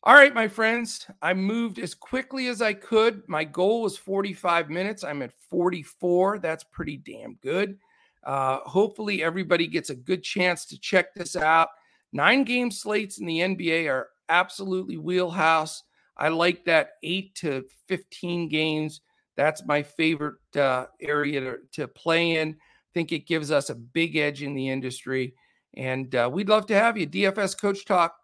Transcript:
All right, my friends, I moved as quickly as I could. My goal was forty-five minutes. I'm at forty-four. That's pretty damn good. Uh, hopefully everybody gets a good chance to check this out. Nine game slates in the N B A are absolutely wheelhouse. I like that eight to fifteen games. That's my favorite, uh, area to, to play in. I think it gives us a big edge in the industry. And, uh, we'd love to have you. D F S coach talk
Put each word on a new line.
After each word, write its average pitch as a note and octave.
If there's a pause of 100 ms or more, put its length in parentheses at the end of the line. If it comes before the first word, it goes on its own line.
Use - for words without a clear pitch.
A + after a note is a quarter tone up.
All A#3+
right, C#4
my A3
friends, A3+ (140)
I F3
moved G#3
as F3+
quickly B3+
as A#3
I G#3+
could. A3
My D#3
goal F#3+
was G#3
forty-five F3+
minutes. F#3+
I'm D3
at B2 (160)
forty-four. F3+
That's D#3+
pretty D#3
damn B2
good. F#3+ (480)
Uh, C3+
hopefully G3+
everybody E3+
gets D#3
a C#3
good E3
chance F3+
to C#3+
check -
this F3+
out. D#3+ (440)
Nine G3
game B3
slates G#3
in G3+
the E3
N F#3+
B E3+
A E3
are C3 (220)
absolutely F#3
wheelhouse. E3 (340)
I D3+
like E3+
that D#3+ (100)
eight F#3+
to C3+ (200)
fifteen F3
games. D#3 (340)
That's D3+
my D3
favorite, D3+ (200)
uh, C3 (140)
area D3
to, B2+ (160)
to C#3+
play E3
in. D#3
I -
think E3+
it D3+
gives D3+
us C#3+
a C#3
big D3+
edge D3
in C#3+
the C3+
industry. C3 (400)
And, C3
uh, A#2+
we'd F#3+
love G#3+
to A3
have A3
you. F#3
D F#3
F G3
S G3
coach G3
talk F3